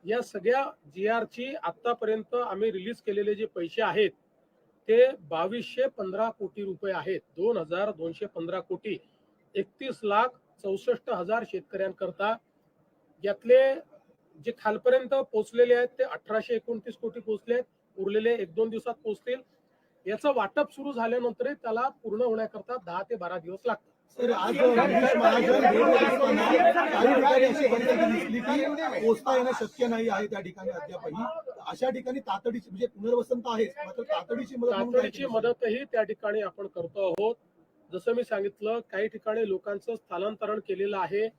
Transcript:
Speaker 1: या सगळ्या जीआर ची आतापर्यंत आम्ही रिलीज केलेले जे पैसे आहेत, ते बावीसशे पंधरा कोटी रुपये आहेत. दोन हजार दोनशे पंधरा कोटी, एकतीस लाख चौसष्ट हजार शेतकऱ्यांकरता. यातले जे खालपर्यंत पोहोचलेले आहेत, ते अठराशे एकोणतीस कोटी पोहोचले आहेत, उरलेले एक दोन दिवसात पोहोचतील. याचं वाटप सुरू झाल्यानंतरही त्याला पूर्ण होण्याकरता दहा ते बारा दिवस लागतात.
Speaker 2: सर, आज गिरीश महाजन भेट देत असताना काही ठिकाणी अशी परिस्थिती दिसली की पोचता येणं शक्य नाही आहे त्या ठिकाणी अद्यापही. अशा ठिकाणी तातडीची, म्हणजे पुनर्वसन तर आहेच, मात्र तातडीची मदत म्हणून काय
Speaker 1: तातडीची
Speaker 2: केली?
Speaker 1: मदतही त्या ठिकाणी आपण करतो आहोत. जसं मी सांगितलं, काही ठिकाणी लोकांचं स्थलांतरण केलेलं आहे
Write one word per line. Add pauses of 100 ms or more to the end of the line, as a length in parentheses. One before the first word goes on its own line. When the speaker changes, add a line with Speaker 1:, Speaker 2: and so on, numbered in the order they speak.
Speaker 1:
या
सगळ्या (240)
जीआर
ची
आतापर्यंत
आम्ही
रिलीज
केलेले
जे
पैसे
आहेत, (800)
ते (140)
बावीसशे
पंधरा
कोटी
रुपये
आहेत. (160)
दोन
हजार
दोनशे
पंधरा
कोटी, (560)
एकतीस
लाख (340)
चौसष्ट
हजार
शेतकऱ्यांकरता. (880)
यातले (680)
जे
खालपर्यंत
पोहोचलेले
आहेत,
ते
अठराशे
एकोणतीस
कोटी
पोहोचले
आहेत, (340)
उरलेले
एक
दोन
दिवसात
पोहोचतील. (680)
याचं
वाटप
सुरू
झाल्यानंतरही
त्याला
पूर्ण
होण्याकरता (100)
दहा
ते
बारा
दिवस
लागतात.
Speaker 2:
सर,
आज
गिरीश
महाजन
भेट
देत
असताना
काही
ठिकाणी
अशी
परिस्थिती
दिसली
की (420)
पोचता
येणं (100)
शक्य
नाही
आहे
त्या
ठिकाणी
अद्यापही. (420)
अशा
ठिकाणी
तातडीची,
म्हणजे
पुनर्वसन
तर
आहेच, (120)
मात्र
तातडीची
मदत
म्हणून
काय
Speaker 1:
तातडीची
Speaker 2:
केली?
Speaker 1:
मदतही
त्या
ठिकाणी
आपण
करतो
आहोत. (580)
जसं
मी
सांगितलं, (140)
काही
ठिकाणी
लोकांचं
स्थलांतरण
केलेलं
आहे (100)